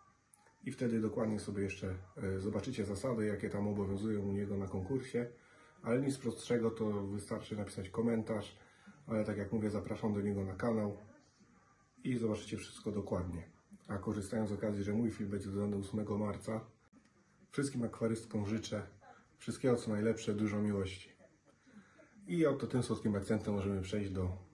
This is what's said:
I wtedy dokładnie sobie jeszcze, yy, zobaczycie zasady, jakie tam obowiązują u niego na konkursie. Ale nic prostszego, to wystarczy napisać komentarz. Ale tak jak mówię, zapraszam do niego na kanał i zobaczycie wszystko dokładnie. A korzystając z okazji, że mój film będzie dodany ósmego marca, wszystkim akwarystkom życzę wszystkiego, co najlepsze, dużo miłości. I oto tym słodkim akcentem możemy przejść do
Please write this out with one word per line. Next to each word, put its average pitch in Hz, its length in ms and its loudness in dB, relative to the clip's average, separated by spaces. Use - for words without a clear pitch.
I 131 80 -4
wtedy 113 300 2
dokładnie 110 380 2
sobie 98 240 -2
jeszcze, 92 320 -2
yy, 95 220 -2
zobaczycie 107 460 0
zasady, 107 400 0
jakie 104 240 0
tam 101 180 0
obowiązują 101 540 0
u 101 100 0
niego 98 260 0
na 98 100 -2
konkursie. 120 600 -2
Ale 123 180 4
nic 135 160 0
prostszego, 113 540 2
to 110 140 -2
wystarczy 104 480 -4
napisać 101 340 -4
komentarz. 113 680 0
Ale 107 180 2
tak 104 120 0
jak 98 140 -2
mówię, 107 180 2
zapraszam 104 440 0
do 101 80 2
niego 101 240 2
na 92 100 -4
kanał 107 420 2
i 127 140 2
zobaczycie 110 400 0
wszystko - 340 -6
dokładnie. 90 520 -2
A 98 100 -4
korzystając 104 520 -2
z 104 40 -2
okazji, 101 300 0
że 104 100 0
mój 113 180 2
film 104 180 -4
będzie 98 200 -2
dodany 101 280 0
ósmego 104 400 -2
marca, 104 440 -2
wszystkim 139 320 0
akwarystkom 110 640 0
życzę 107 400 -2
wszystkiego, 120 380 2
co 117 160 -2
najlepsze, 107 420 2
dużo 104 280 2
miłości. 98 480 0
I 170 180 6
oto 135 220 4
tym 123 160 4
słodkim 107 320 2
akcentem 101 380 2
możemy 98 280 2
przejść 101 300 -2
do 92 260 0